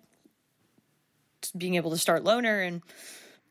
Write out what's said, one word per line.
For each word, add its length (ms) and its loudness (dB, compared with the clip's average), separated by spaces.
t-, 180 -10
being 160 -2
able 160 0
to 80 0
start 240 2
Loner. 380 2
And 220 -4